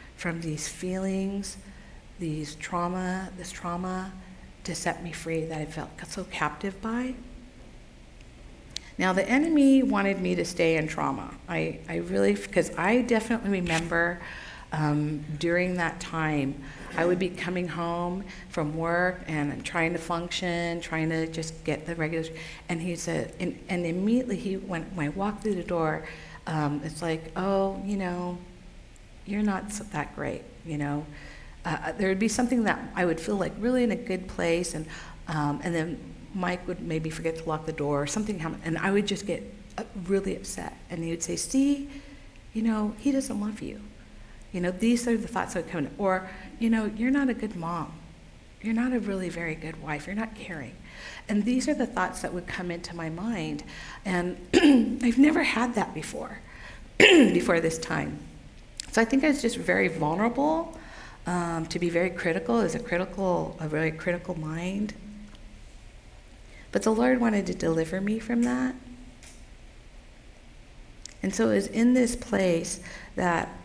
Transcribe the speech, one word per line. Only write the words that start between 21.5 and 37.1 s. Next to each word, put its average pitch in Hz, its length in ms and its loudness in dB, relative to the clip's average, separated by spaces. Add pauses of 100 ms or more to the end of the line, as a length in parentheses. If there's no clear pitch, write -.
get - 220 -2
the 170 80 -4
regular, 160 340 -2 (420)
and 165 120 -2
he 175 140 -2
said, 165 440 -4
and, 180 160 -2 (140)
and 175 160 0
immediately 208 500 2
he, 190 220 -2
when, 175 240 -4 (140)
when 151 100 0
I 147 40 2
walked 202 340 -2
through 208 120 2
the 175 80 -2
door, 160 420 0 (420)
um, 147 360 0
it's 156 180 -6
like, 160 340 -2
"Oh, 196 480 0
you 202 140 -2
know, 180 400 -2 (880)
you're 202 160 -2
not 202 300 0
so, - 140 -8
that - 300 -6
great," - 280 -4 (200)
you 156 140 -6
know? 147 260 -2 (600)
Uh, 170 200 -2
uh, 160 80 -2
there 190 160 2
would 190 100 2
be 226 80 4
something 240 380 2
that 180 140 2 (160)
I 185 80 2
would 165 160 2
feel, 208 160 -2
like, 185 240 0
really 247 240 2
in 220 80 4
a 185 40 0
good 185 320 -4
place, 170 480 0
and, 156 100 -6 (420)
um, 147 360 0
and 175 100 0
then 165 240 0 (380)
Mike 180 320 -2
would 180 140 -4
maybe 160 280 -2
forget 160 280 -2